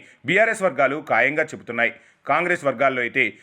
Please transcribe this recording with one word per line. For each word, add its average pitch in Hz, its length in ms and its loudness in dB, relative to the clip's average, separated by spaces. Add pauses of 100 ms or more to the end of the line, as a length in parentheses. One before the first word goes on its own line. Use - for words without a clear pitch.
(260)
బీఆర్ఎస్ 202 360 2
వర్గాలు 143 360 0 (100)
ఖాయంగా 135 360 2
చెబుతున్నాయి. 117 480 -4 (340)
కాంగ్రెస్ 170 380 0
వర్గాల్లో 131 380 0
అయితే 120 220 0 (180)